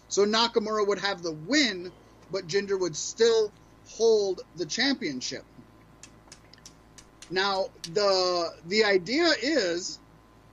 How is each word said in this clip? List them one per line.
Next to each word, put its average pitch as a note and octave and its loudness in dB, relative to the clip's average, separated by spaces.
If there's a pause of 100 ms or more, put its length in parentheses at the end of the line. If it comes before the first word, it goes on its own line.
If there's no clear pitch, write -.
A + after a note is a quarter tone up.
so G3 2
Nakamura G#3+ 0
would G3 -2
have F#3+ -4
the E3+ -8
win, F#3 -2 (400)
but F#3 -6
Jinder G3 -2
would E3+ -2
still A3+ 2 (380)
hold G#3 2 (160)
the E3+ -4
championship. D#3 -4 (1800)
Now, F#3+ 0 (260)
the, F3+ 2 (120)
the G#3+ 2
idea G#3 2 (120)
is G3+ -2 (540)